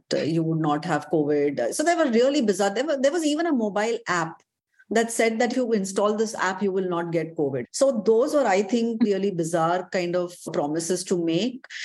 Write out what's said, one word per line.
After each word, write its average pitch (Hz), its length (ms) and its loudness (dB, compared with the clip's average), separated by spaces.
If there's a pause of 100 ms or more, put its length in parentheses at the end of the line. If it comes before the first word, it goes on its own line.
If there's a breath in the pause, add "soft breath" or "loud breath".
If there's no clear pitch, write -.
(140)
uh, 139 60 0
you 165 240 0
would 160 160 0
not 151 260 0
have 151 240 -2
covid. 143 640 0
So 302 100 -2
they 339 120 2
were 320 160 2
really 269 300 4
bizarre. 202 320 2
There 240 120 -2
were, 302 160 0
there 277 100 4
was 330 140 -2
even 302 200 0
a 339 60 0
mobile 220 460 0 (100)
app 165 340 -2 (500 soft breath)
that 226 180 2
said 226 300 0
that 240 120 2
if 240 60 -2
you 247 140 0
install 208 460 0
this 214 180 -2
app, 190 260 -2
you 202 100 0
will 190 180 -2
not 170 220 -2
get 160 260 -2
covid. 135 340 -2
So 262 340 0
those 233 280 4
were, 277 120 4
I 196 160 2
think, 233 400 0
really 202 300 2
bizarre 170 580 0
kind 175 280 -2
of 175 180 -4 (160)
promises 165 540 -2
to 175 180 0
make. 190 420 -2 (200 loud breath)